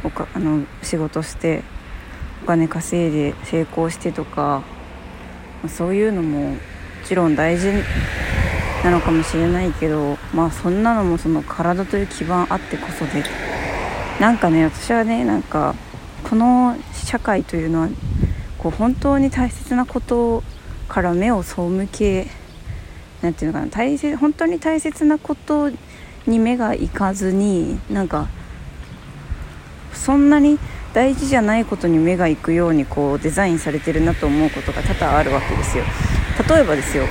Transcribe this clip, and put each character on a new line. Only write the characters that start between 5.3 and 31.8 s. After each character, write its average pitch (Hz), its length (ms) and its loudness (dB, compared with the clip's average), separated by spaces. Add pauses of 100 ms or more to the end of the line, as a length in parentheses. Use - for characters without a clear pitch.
ま - 20 -6
あ、 - 20 -4
そ 170 200 -4
う 190 80 0
い 214 120 4
う 220 40 0
の 185 100 0
も 143 280 -2
も 139 60 -4 (480)
ち - 120 -2
ろ 175 100 4
ん 156 80 4
大 160 240 2
事 190 140 2 (1120)
な 175 80 6
の 175 80 4
か 170 100 0
も 160 140 4
し - 120 -4
れ 165 120 2
な 175 160 2
い 175 80 0
け 160 160 -2
ど、 147 280 0 (160)
ま 165 120 2
あ、 165 80 2
そ - 160 -4
ん 196 160 2
な 233 100 4
の 214 80 2
も 170 160 2
そ 156 100 -2
の 156 140 2
体 175 420 -2
と 190 120 -2
い 202 80 0
う - 20 -2
基 - 160 -8
盤 175 260 0
あ 180 60 -2
っ 185 60 -2
て - 160 -8
こ - 160 -8
そ - 140 -6
で、 139 180 -2 (960)
な 208 100 6
ん 233 80 4
か 180 100 2
ね、 160 140 6
私 160 300 0
は 233 100 4
ね、 226 220 0
な - 140 2
ん - 40 -2
か、 143 320 -2 (480)
こ - 140 0
の 247 400 6 (160)
社 - 260 -4
会 196 240 0
と - 140 -6
い 160 100 0
う - 20 0
の 165 120 2
は、 165 80 2 (680)
こ - 100 -2
う、 - 20 2
本 233 240 2
当 277 240 2
に 277 100 4
大 254 220 0
切 - 240 -6
な 247 120 2
こ 247 140 -4
と 233 440 0 (440)
か - 140 0
ら 175 120 2
目 196 180 2
を 196 100 2
背 - 140 -8 (340)
け、 190 380 0 (920)
な 170 80 2
ん 160 40 -4
て - 100 -6
い 151 40 0
う 160 40 -2
の - 60 -4
か 151 60 -4
な、 - 80 -6
大 269 260 0
切、 294 180 -2
本 294 160 2
当 330 140 0
に 339 140 0
大 320 180 0
切 311 260 -2
な 302 140 6
こ - 160 -4
と 294 340 0 (600)
に 226 100 4
目 226 180 4
が 233 180 0
い - 140 -2
か 196 240 0
ず 190 200 0
に、 190 480 2 (100)
な 202 120 0
ん 180 60 -2
か、 151 200 -2 (1600)
そ - 240 2
ん 285 140 8
な 294 80 8
に 294 200 6 (340)
大 262 240 4
事 277 100 -2
じ 269 100 2
ゃ 233 60 6
な 214 160 4
い 226 60 2
こ 208 120 -2
と 175 120 0